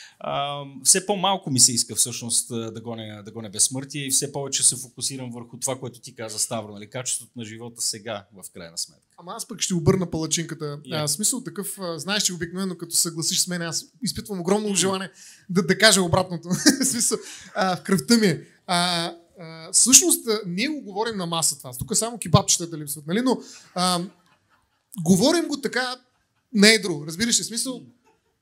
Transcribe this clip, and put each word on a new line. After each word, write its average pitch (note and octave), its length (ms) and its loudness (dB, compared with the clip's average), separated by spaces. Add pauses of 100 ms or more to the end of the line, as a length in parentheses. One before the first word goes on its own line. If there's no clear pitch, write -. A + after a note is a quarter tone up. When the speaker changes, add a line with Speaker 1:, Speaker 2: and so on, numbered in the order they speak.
(180)
Speaker 1:
а, C#3+ 440 -6 (220)
все F#3 220 4
по-малко F#3+ 440 0
ми C3 100 2
се B2+ 120 4
иска A2+ 220 -4
всъщност, - 560 -4
а, B2 40 -8 (180)
да A2 80 -14
гоня, A2 440 -12
да G#2 60 -18
гоня A2 200 -12
безсмъртие C3+ 560 -4
и C3+ 40 -6
все C3+ 220 -2
повече C#3 300 -4
се - 140 4
фокусирам B2+ 540 -8
върху A#2 260 -14
това, B2+ 220 -4
което C3 220 -12
ти A2+ 140 -18
каза, A2 240 -10
Ставро, G#2+ 340 -4
нали, G#2 180 -16
качеството B2+ 460 -8
на A#2+ 80 -10
живота A#2 380 -12
сега, G#2+ 520 -6
в F#2 200 -18
крайна G2 240 -14
сметка. - 240 -10 (160)
Speaker 2:
Ама F3 180 -14
аз A3 120 -10
пък G3 120 -12
ще - 140 -2
обърна F3 360 2
палачинката. D#3 760 -6
Speaker 1:
Я. D#3 180 -6
Speaker 2:
А, D3+ 60 -2
смисъл G#3 360 -2
такъв, F#3+ 340 -10
а, E3+ 200 -8
знаеш, G3 240 -2
че F#3 120 0
обикновено F3+ 420 -6
като E3+ 180 -8
се - 80 4
съгласиш E3 380 0
с - 60 0
мен, F3 160 -4
аз E3 220 -4 (180)
изпитвам G#3+ 380 -4
огромно G3+ 280 2
Speaker 1:
М. G3+ 60 0
Speaker 2:
желание F#3+ 360 0 (380)
да, F#3+ 140 4
да F3+ 160 4
кажа G3 240 8
обратното. F3 460 2
<laughs> - 340 4
В - 20 2
смисъл, - 340 0 (360)
а, F#3+ 220 2
в F3 60 -8
кръвта G3 340 4
ми G#3+ 100 6
е. C#3+ 200 2 (200)
А, F3 460 0 (280)
а, D#3+ 320 -16
всъщност, D#4 560 6
а, G#3+ 180 2
ние F#3 220 -2
го D4+ 140 -6
говорим G#3 340 -4
на F3+ 100 -4
маса E3 320 -2
това. C3 200 -14
Тук D#3+ 180 -4
само A3+ 220 -2
кебабчетата E3+ 600 2
липсват, D3+ 280 -10
нали? F3+ 160 0
Но, B3+ 200 2 (320)
а, F3+ 280 0 (1000)
говорим C4 460 6
го C#4+ 120 -4
така B3 360 -4 (560)
на G#3+ 200 10
едро, F3+ 340 0
разбираш F#3 320 0
ли? - 40 -4
В - 40 -6
смисъл, A#3 360 -6 (600)